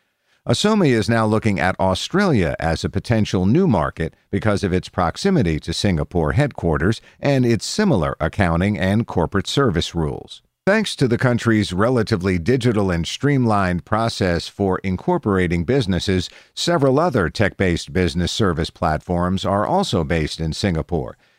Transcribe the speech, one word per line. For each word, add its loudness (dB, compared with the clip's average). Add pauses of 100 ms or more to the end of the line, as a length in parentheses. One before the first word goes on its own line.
(480)
Asomi 2
is 2
now 2
looking 0
at 0
Australia 0
as -2
a -2
potential 0
new 4
market -2 (140)
because -2
of 0
its -2
proximity 0
to -6
Singapore 0
headquarters 0 (180)
and 0
its 0
similar 0
accounting 0
and 0
corporate -2
service 0
rules. -6 (200)
Thanks 0
to 2
the 0
country's 2
relatively 0
digital 0
and -2
streamlined 0
process -2
for -2
incorporating 0
businesses, 0 (240)
several 2
other 0
tech-based 0
business 0
service 0
platforms -2
are 0
also 0
based -2
in -4
Singapore. -4 (200)